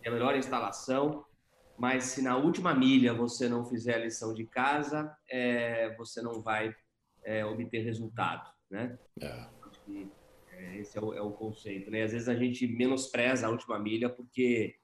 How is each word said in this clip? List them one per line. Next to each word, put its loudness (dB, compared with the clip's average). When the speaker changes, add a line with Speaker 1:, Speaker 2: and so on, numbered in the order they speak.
Speaker 1:
ter -4
a -2
melhor 2
instalação, 0
mas 2
se -4
na 2
última 4
milha 8
você 0
não 0
fizer 0
a 0
lição -4
de -6
casa, 0
é, 0
você -10
não -6
vai, -2
é, -2
obter -4
resultado, -4
né? -6
Speaker 2:
É. -8
Speaker 1:
Acho -16
que, -12
é, -14
esse -10
é -4
o, -4
é -6
o -4
conceito, -8
né? 0
Às 0
vezes -4
a 4
gente 0
menospreza 2
a 2
última -2
milha 0
porque, 0